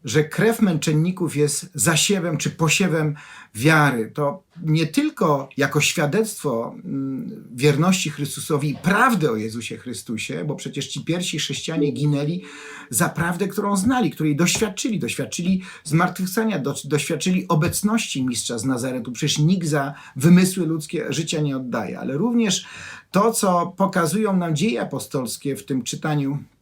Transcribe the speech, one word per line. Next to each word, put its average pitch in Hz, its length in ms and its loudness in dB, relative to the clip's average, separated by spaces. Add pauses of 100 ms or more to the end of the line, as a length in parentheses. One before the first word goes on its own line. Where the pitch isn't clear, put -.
że 147 200 2
krew 220 380 2
męczenników 165 720 0
jest 147 380 0
zasiewem 170 640 2
czy 147 120 -2
posiewem 156 640 2 (400)
wiary. 135 580 4
To 143 300 -2 (200)
nie 156 240 2
tylko 185 720 0
jako 139 240 2
świadectwo, 151 1000 -2
mm, 135 680 -6
wierności 151 580 2
Chrystusowi 147 600 -4
i 135 60 -4
prawdy 196 560 4
o 110 40 -2
Jezusie 110 420 -6
Chrystusie, 123 680 -8
bo 147 100 -4
przecież - 320 -8
ci 139 140 -8
pierwsi 175 360 -4
chrześcijanie 147 540 -2
ginęli 147 520 0 (460)
za 170 200 2
prawdę, 175 380 -2
którą 202 300 -2
znali, 220 340 2
której 151 240 0
doświadczyli. 190 640 0
Doświadczyli 170 640 -2 (220)
zmartwychwstania, 180 760 0
do-, 139 160 -2 (100)
doświadczyli 160 640 0
obecności 170 800 0
mistrza 120 320 -4
z 104 80 -4
Nazaretu. 127 460 -2
Przecież 143 280 -2
nikt 165 280 4
za 143 260 0 (220)
wymysły 180 500 6
ludzkie 156 440 -4
życia 156 320 -2
nie 139 160 0
oddaje. 120 420 -4
Ale 131 180 -4
również 226 500 2 (440)
to, 214 200 4
co 185 460 2
pokazują 190 600 2
nam 170 180 0
dzieje 160 260 0
apostolskie 131 720 -6
w - 100 -14
tym 131 180 -2
czytaniu 147 540 -2 (240)